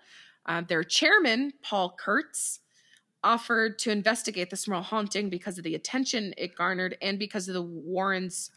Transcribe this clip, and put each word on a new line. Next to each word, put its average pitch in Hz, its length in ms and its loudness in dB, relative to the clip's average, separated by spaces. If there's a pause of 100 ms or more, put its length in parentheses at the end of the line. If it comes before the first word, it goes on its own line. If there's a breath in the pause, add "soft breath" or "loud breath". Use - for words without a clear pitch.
(480 loud breath)
uh, 170 140 0
their 170 220 2
chairman, 285 760 4
Paul 190 380 0
Kurtz, - 600 -2 (640 soft breath)
offered 226 560 2
to 220 120 0
investigate 208 580 0
the 196 60 -8
Smurl 185 280 -2
haunting 208 460 -2
because 180 280 -6
of 175 60 -10
the 160 120 -4
attention 240 640 -2
it 180 180 -6
garnered 185 460 -2
and 196 180 -2
because 202 280 -4
of 190 60 -4
the 180 80 -2
Warrens, 180 960 -4